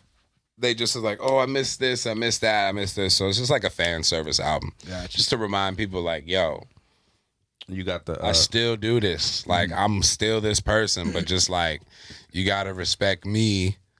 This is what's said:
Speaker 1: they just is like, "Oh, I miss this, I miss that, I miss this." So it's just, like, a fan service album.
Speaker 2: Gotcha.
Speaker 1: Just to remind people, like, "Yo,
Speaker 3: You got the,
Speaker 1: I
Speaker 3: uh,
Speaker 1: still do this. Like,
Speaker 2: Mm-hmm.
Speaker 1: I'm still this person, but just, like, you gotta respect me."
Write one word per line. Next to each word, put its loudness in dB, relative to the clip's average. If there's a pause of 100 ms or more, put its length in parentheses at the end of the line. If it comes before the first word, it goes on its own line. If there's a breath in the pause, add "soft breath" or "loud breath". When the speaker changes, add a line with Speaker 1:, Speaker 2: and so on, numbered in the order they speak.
(580)
Speaker 1:
they 0
just -2
is -6
like, -2
"Oh, 2
I 4
miss -2
this, 0
I -2
miss 0
that, 2
I -2
miss -4
this." 2
So 2
it's 0
just, 0
like, 2
a 0
fan 0
service 0
album. -2 (160)
Speaker 2:
Gotcha. -10
Speaker 1:
Just 2
to 0
remind -2
people, -4
like, -4
"Yo, 0 (1040)
Speaker 3:
You -6
got -4
the, -6
Speaker 1:
I 0
Speaker 3:
uh, 0
Speaker 1:
still 2
do 2
this. -2
Like, 2
Speaker 2:
Mm-hmm. -4
Speaker 1:
I'm 2
still 2
this 0
person, 0
but -2
just, 2
like, -2 (500 loud breath)
you -2
gotta 0
respect 0
me." 2 (220)